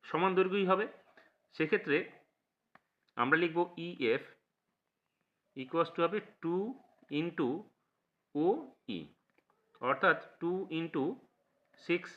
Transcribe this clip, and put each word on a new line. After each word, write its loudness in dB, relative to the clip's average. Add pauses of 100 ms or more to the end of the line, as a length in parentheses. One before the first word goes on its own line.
সমান 2
দৈর্ঘ্যই 2
হবে। 2 (640)
সেক্ষেত্রে 0 (1040)
আমরা 4
লিখব 0
ইএফ -2 (1400)
equals -2
to 2
হবে 0 (200)
টু -2 (380)
into -2 (720)
ওই, -2 (720)
অর্থাৎ 0
টু -4
into -2 (720)
সিক্স -2